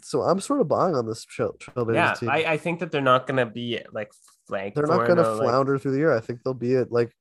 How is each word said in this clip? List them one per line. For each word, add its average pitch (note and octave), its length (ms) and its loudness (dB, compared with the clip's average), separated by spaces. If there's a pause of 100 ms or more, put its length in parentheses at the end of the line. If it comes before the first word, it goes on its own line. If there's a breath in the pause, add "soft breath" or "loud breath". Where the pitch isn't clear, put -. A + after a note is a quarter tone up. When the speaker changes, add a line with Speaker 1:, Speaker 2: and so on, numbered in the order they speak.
Speaker 1:
so - 180 -2
I'm D3+ 200 2
sort C#4 200 -2
of F3 80 2
buying C#3+ 260 2
on A#2+ 120 -2
this A2 180 -8
Trail-, - 340 -6
Trailblazers A2+ 360 -2
Speaker 2:
Yeah, D3 180 2
Speaker 1:
team. A#2 160 -4
Speaker 2:
I, D3+ 160 0
I D#3+ 140 0
think E3+ 220 -4
that E3+ 120 -8
they're D3 80 0
not B2+ 260 4
gonna C3 200 0
be, A#2 340 -6 (100)
like, A2 200 -8 (360)
flanked G2+ 300 -6
Speaker 1:
They're D3 100 0
not D#3 140 2
Speaker 2:
or A#2 80 0
Speaker 1:
gonna F3 140 6
Speaker 2:
no, A2 140 2
like A2+ 120 0
Speaker 1:
flounder C3+ 300 2
through C3+ 140 -4
the C3+ 60 0
year. D3+ 160 2
I A2+ 60 2
think A#2+ 220 -10
they'll C3 100 -4
be B2 240 0
at, A#2+ 160 0
like, A#2+ 280 2